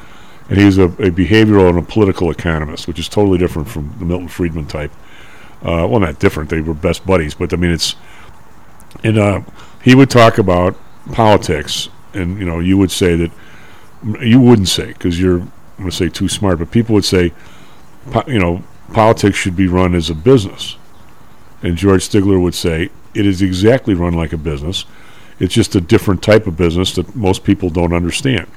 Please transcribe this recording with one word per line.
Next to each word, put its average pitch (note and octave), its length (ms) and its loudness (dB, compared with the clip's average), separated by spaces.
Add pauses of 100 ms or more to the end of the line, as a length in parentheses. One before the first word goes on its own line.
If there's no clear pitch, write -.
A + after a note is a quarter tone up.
(480)
And F#2 100 0
he's G2 200 6
a, F#2+ 60 6
a F2 260 0
behavioral F#2+ 600 4
and F2 80 2
a E2 40 -2
political F#2 480 0
economist, D#2+ 580 -6
which D#2+ 100 -8
is D#2+ 100 -8
totally G2+ 300 2
different E2 300 -4
from D2 300 -10
the F#2 60 -8
Milton F2 240 -4
Friedman E2 380 -6
type. D2+ 260 -10 (720)
Uh, E2+ 260 -2
well, A#2 120 0
not D#2+ 180 -4
different. D#2 320 -4
They E2 100 -4
were D#2+ 140 -4
best E2 320 -4
buddies, E2+ 280 0
but, F2 180 -6
I F2 40 -2
mean, F2 140 0
it's, - 240 -4 (1120)
and, A2 140 2
uh, G2+ 220 0 (420)
he B2+ 120 6
would C3 160 6
talk A#2 280 6
about F2+ 380 2 (360)
politics, G2 760 0 (260)
and, F#2 240 -6
you G2 60 -6
know, E2+ 160 -4
you F#2+ 180 2
would F#2 120 2
say F2 260 0
that, E2+ 140 -2 (920)
you B2 180 6
wouldn't A2+ 280 6
say, - 260 -6
'cause F2 240 -4
you're, F2+ 220 2
I'm - 100 -12 (280)
gonna F#2 140 -8
say F2+ 160 -2
too F#2 200 -4
smart, F#2 300 -2
but E2 120 -8
people A#2 240 0
would G2 100 2
say, F2+ 280 0 (800)
po-, A2+ 160 -4
you C3 120 -4
know, F2+ 240 -2 (300)
politics A2 440 2
should F2+ 200 -4
be F#2+ 120 2
run F2+ 260 2
as E2+ 160 -2
a E2 40 -4
business. G2 640 0 (840)
And F2 140 -2
George F#2+ 320 2
Stigler G2 320 2
would F2 140 0
say, E2+ 360 -4 (240)
"It G2+ 120 0
is F#2+ 160 0
exactly G2+ 520 2
run F2 200 -2
like E2 180 -4
a E2+ 60 -6
business. D2+ 480 -8 (520)
It's F#2 140 -2
just - 240 0
a F#2+ 40 0
different F#2+ 420 0
type G#2+ 240 2
of E2+ 100 -6
business F2 380 0
that F2 200 -6
most F#2+ 300 -2
people F#2+ 240 0
don't E2+ 240 0
understand." F2 540 -2 (100)